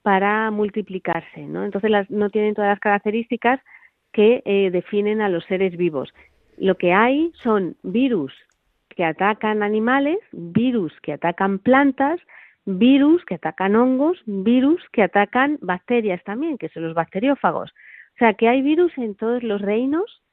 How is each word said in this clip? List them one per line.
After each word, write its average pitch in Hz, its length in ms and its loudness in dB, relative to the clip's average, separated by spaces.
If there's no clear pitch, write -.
para 208 500 0
multiplicarse, 190 960 -6
¿no? 170 180 -8
Entonces 208 260 -4
las, 202 180 0
no 208 200 -2
tienen 214 260 -2
todas 202 140 -2
las 202 100 0
características 226 800 -2
que, 220 320 4
eh, 196 260 0
definen 208 500 -2
a 202 80 0
los 170 160 -2
seres 185 300 -2
vivos. 160 380 -4
Lo 185 180 0
que 175 180 0
hay 277 380 2
son 202 400 -2
virus 190 500 -2
que - 140 -6
atacan 208 600 -2
animales, 247 540 0
virus 185 680 -2
que 151 120 -8
atacan 190 460 -2
plantas, 277 600 2
virus 269 600 4
que 185 100 -6
atacan 185 400 -2
hongos, 262 500 2
virus 240 560 2
que 220 120 2
atacan 247 580 0
bacterias 185 640 -2
también, 254 340 -6
que 160 120 -10
son 165 140 -10
los 165 100 -6
bacteriófagos. 175 760 -2
O - 20 -20
sea, 226 160 4
que 226 140 2
hay 262 140 2
virus 311 360 0
en 226 180 -6
todos 240 280 -4
los 202 180 -4
reinos 262 600 -2